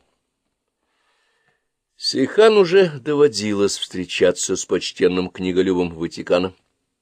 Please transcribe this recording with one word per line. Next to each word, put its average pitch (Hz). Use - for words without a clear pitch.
Сейхан 208
уже 175
доводилось 107
встречаться -
с -
почтенным 90
книголюбом 92
Ватикана, 87